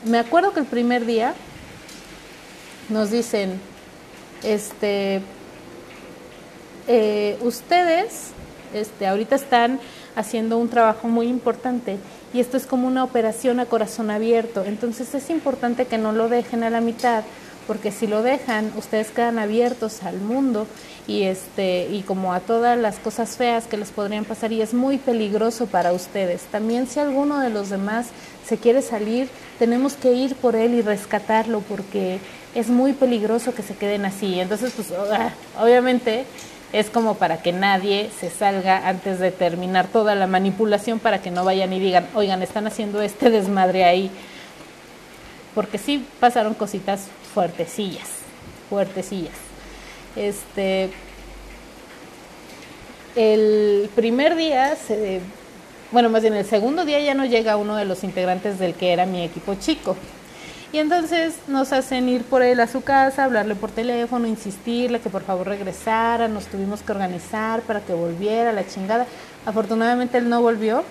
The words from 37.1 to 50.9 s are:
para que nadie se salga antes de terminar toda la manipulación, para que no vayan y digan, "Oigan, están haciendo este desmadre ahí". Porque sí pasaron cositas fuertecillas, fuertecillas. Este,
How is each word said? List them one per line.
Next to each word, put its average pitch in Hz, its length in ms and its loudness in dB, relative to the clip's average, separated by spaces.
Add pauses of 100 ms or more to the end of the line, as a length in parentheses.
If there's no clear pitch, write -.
para 165 260 0
que 175 100 2
nadie 196 580 2 (100)
se 175 100 -6
salga 190 580 2
antes 185 300 -2
de 185 140 2
terminar 180 560 0
toda 214 260 4
la 190 140 2
manipulación, 202 720 2
para 208 200 2
que 190 100 -8
no 180 140 -2
vayan 190 280 2
y 190 80 -2
digan, 180 340 4
"Oigan, 190 280 2
están 208 240 -4
haciendo 208 360 -4
este 208 280 4
desmadre 190 540 4
ahí". 185 260 6 (1400)
Porque 208 240 -4
sí 285 280 -2 (140)
pasaron 240 340 4
cositas 202 540 -4 (260)
fuertecillas, 175 760 -4 (600)
fuertecillas. 190 680 -4 (800)
Este, 196 760 -2 (2250)